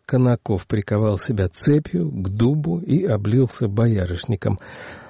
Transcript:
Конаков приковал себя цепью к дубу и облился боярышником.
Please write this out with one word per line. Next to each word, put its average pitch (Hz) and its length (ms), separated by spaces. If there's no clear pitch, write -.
Конаков 123 600
приковал 107 520
себя 98 300
цепью 151 640
к 98 180
дубу 147 500
и 175 280
облился 113 640
боярышником. 101 880